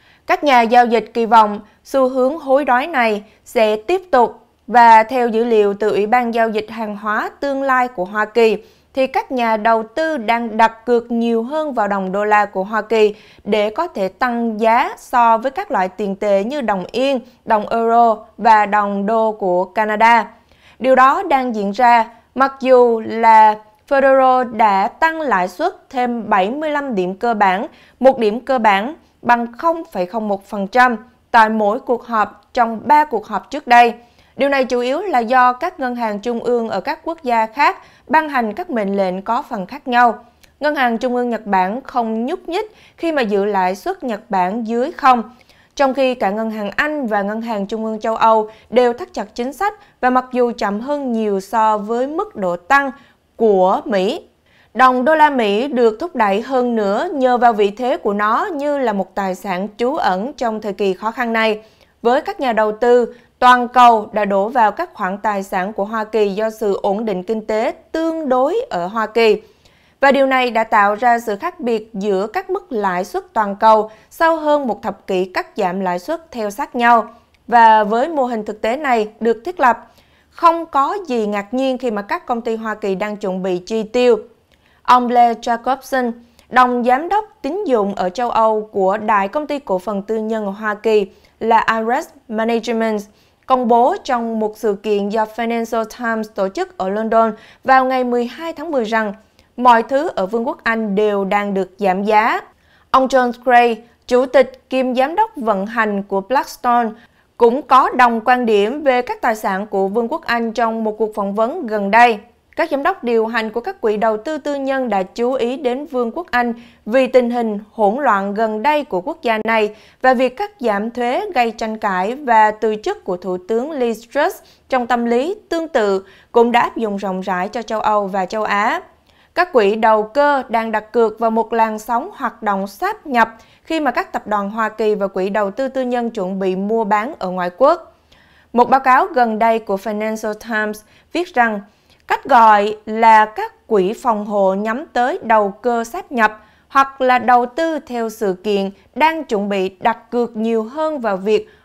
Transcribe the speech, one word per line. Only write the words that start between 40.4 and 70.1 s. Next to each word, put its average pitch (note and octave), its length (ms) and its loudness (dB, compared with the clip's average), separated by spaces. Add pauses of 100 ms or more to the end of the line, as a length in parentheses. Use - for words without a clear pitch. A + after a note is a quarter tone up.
Ngân D4 160 -2
hàng A#3+ 220 0
trung B3 180 -4
ương B3 140 -2
Nhật A3+ 160 -6
Bản G3 360 -2
không A3+ 440 -4
nhúc F4+ 240 -8
nhích G#4+ 260 -6 (220)
khi E4 140 -4
mà D4 100 0
giữ G3+ 240 0
lãi G3 300 0
suất F4 280 -8
Nhật A#3 260 -6
Bản G3+ 380 -2
dưới A#3+ 240 -4
không, B3+ 320 2 (520)
trong C4+ 180 2
khi B3+ 220 0
cả G#3+ 140 -2
ngân A3 220 -4
hàng G#3+ 240 -8
Anh D4 320 -2
và G#3 140 -2
ngân G#3+ 200 -6
hàng A3 240 -6
trung A3 200 -6
ương A3 140 -6
châu A3+ 160 -4
Âu A3 340 2 (200)
đều A#3+ 240 2
thắt F4 200 -14
chặt G#3+ 120 -8 (100)
chính B3+ 180 -6
sách G4+ 200 -4 (280)
và B3 80 2
mặc B3+ 220 0
dù A#3+ 260 0
chậm G#3 220 -4
hơn C#4 320 -4
nhiều G#3+ 280 -2
so A3 380 0
với A#3 300 -4
mức F4 280 -6
độ F3+ 200 -2
tăng C4+ 360 0 (440)
của G3+ 500 2
Mỹ. G3+ 420 -2 (460)
Đồng B3+ 320 4
đô D#4 100 4
la D4+ 140 6
Mỹ A#3 380 0
được A#3 320 2
thúc F4 160 -8
đẩy G#3 260 0
hơn B3 340 -2
nữa A3 380 0
nhờ B3+ 240 2
vào A#3 160 4
vị G#3 180 2
thế B3 260 -4
của G#3+ 160 -2
nó A3 320 0
như D4 320 -4
là A#3+ 160 -2
một G3 220 -6
tài F#3+ 200 -4
sản F#3+ 320 -6 (100)
trú B3+ 180 -2
ẩn G#3+ 380 -2
trong A3 280 -6
thời G#3 120 -6
kỳ G3 200 -2
khó G#3+ 180 -8
khăn A#3 220 -6
này. A3 280 -2 (400)
Với B3+ 200 2
các G4 180 -10
nhà B3+ 140 -2
đầu G#3+ 180 0
tư, A#3+ 440 2 (240)
toàn B3 280 6
cầu A#3+ 460 6
đã G#3 120 -2
đổ G3 240 0
vào A3 220 2
các E4+ 220 -6
khoản F#3 240 -6
tài G3+ 260 -4
sản G3 300 -4
của G3+ 120 -4
Hoa G#3+ 180 -6
Kỳ G#3+ 260 0
do G#3+ 200 -4
sự A3 320 -2
ổn G3+ 240 -2
định F#3 180 -4
kinh A3 220 -6
tế A3+ 280 -2 (180)
tương D#4+ 380 -4
đối C#4 400 0
ở F3 180 -4
Hoa A3 180 -4
Kỳ. G#3+ 360 0 (580)
Và C#4 120 4